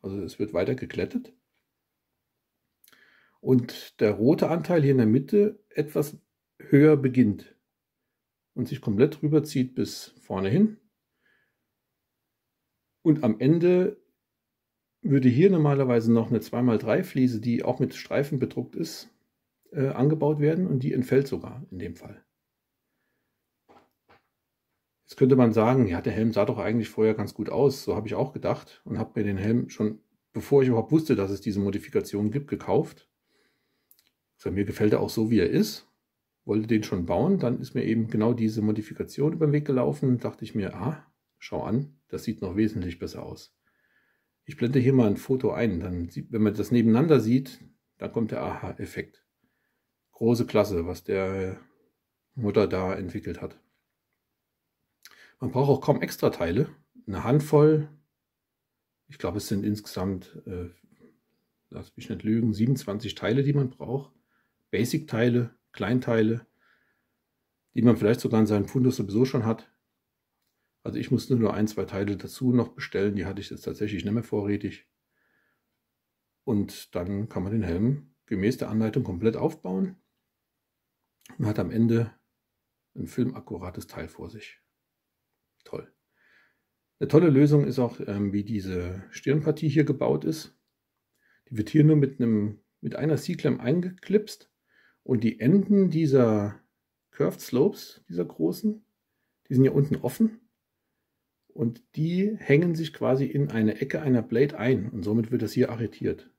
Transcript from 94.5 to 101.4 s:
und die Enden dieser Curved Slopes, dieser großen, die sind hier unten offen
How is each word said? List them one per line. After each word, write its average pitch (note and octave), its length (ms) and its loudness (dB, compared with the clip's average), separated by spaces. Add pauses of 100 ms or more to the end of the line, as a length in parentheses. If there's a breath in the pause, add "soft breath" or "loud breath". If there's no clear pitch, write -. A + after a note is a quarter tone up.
und A#2+ 220 -2
die - 160 -2
Enden F#3+ 480 4
dieser B2 720 2 (500)
Curved F3+ 300 -4
Slopes, - 640 -2
dieser E3+ 160 -6
großen, - 640 -4 (640)
die C#3 40 -4
sind C3 100 6
hier C3+ 120 4
unten C#3+ 220 0
offen - 420 -2 (1080)